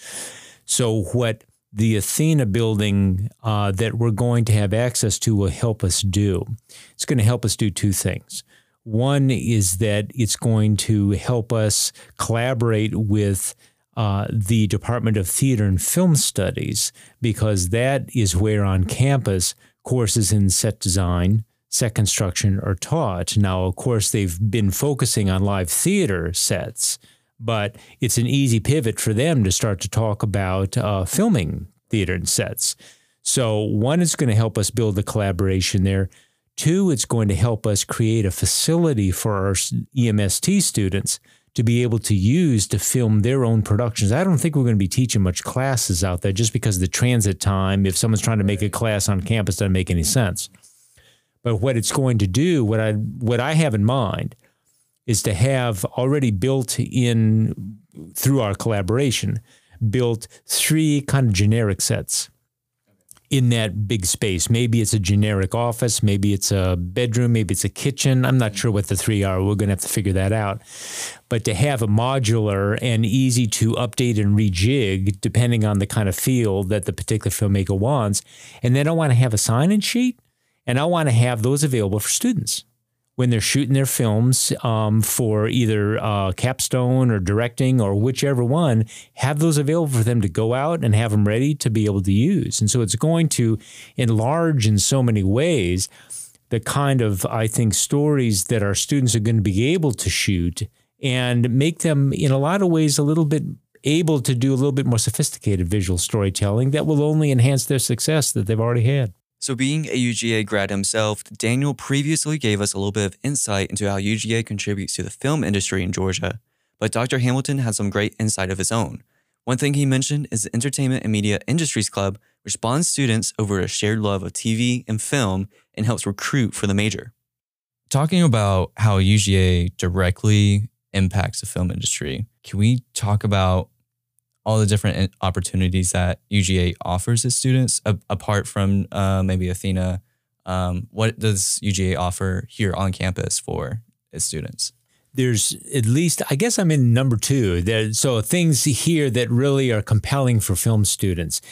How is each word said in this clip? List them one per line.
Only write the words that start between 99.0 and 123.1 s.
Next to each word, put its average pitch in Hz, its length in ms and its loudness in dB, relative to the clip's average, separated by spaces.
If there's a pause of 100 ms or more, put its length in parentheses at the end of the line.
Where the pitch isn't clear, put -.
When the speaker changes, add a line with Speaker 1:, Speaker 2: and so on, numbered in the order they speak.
Speaker 1:
are 117 60 0
gonna 110 200 2
be 101 320 2
able 156 200 0
to - 180 -4
shoot 87 580 -2 (340)
and 123 460 0
make 143 300 0
them, 139 340 0
in 143 180 0
a 135 80 2
lot 165 220 0
of 190 80 2
ways, 156 300 2
a 151 40 0
little 156 220 2
bit 151 200 0 (400)
able 156 360 2
to 135 140 -2
do 131 180 0
a 135 40 2
little 139 160 2
bit 131 120 0
more 123 140 2
sophisticated 101 680 -2
visual 92 280 0
storytelling 104 760 0
that 151 120 0
will 151 180 2
only 151 280 2
enhance 131 340 2
their 139 140 0
success 139 540 0
that 104 120 -2
they've 110 160 0
already 120 240 0
had. 131 300 0 (240)
Speaker 2:
So - 160 -6
being 139 320 -2
a - 80 -6
U 123 200 0
G 117 180 -2
A 107 100 2
grad 98 280 0
himself, 104 540 -2
Daniel 127 500 -2
previously 151 640 -2
gave 107 220 0
us 104 120 -2
a 98 60 -8
little 98 120 -2
bit 104 140 -2
of 92 180 -6
insight 110 460 -4
into 104 200 -4
how 98 100 -2
U 104 180 -2
G 107 180 -4
A 113 80 0
contributes 101 520 -6
to 90 80 -6
the 101 80 -8
film 147 340 -2
industry 95 380 -2
in 92 100 -4
Georgia. 95 480 -4 (400)
But 107 100 -2
Doctor 127 280 -2
Hamilton 131 400 -2
had 117 160 -2
some 101 160 -2
great 104 280 -2
insight 95 320 -2
of 95 60 -2
his 95 160 -4
own. 110 300 -4 (420)
One 127 140 -2
thing 143 160 0
he 143 100 0
mentioned 135 460 0
is 107 140 -4
the - 100 -8
Entertainment 131 500 -2
and 107 80 -2
Media 104 340 0
Industries 139 440 -2
Club, 98 280 -2 (260)
which - 180 -8
bonds 139 260 0
students 113 500 0